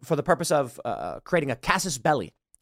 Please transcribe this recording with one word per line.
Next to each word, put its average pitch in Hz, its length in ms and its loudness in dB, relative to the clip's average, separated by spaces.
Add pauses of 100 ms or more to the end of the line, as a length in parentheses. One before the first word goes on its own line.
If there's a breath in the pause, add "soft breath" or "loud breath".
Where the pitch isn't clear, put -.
for 160 140 0
the 147 60 -2
purpose 175 280 2
of, 139 320 0
uh, 78 380 -6
creating 147 300 0
a 117 40 0
casus 180 420 -2
belli, 120 360 0 (280)